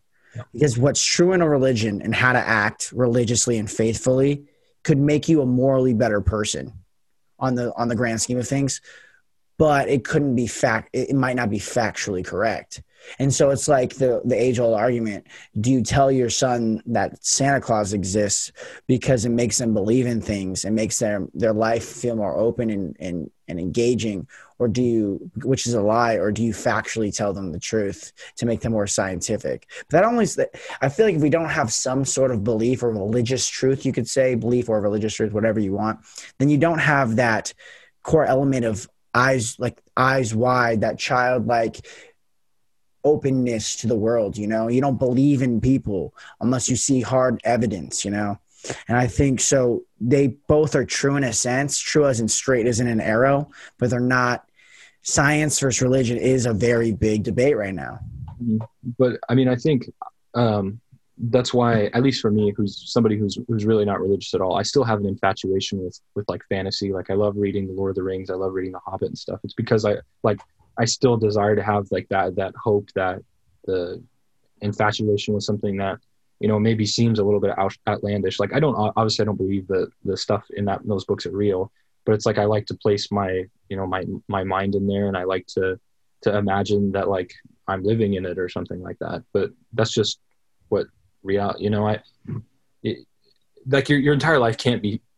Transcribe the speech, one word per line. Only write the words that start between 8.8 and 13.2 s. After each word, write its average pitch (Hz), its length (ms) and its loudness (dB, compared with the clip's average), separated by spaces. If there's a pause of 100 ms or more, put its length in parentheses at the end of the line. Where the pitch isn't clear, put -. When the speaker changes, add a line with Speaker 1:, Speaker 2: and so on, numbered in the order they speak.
Speaker 2:
but 143 320 4
it 135 160 0
couldn't 143 320 0
be 120 100 0
fact, 110 460 -2
it, 127 180 -2
it 139 60 0
might 127 200 0
not 120 120 -2
be 104 100 -2
factually 101 640 -4
correct. 98 600 -4 (360)
And 139 140 0